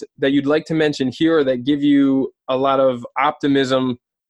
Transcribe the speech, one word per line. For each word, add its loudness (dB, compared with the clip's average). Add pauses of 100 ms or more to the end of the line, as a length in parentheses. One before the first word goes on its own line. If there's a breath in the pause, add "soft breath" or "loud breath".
(200)
that 0
you'd 0
like 0
to -6
mention -2
here 0
or 2
that -2
give 0
you 2 (140)
a -4
lot 0
of 0 (140)
optimism 0 (320)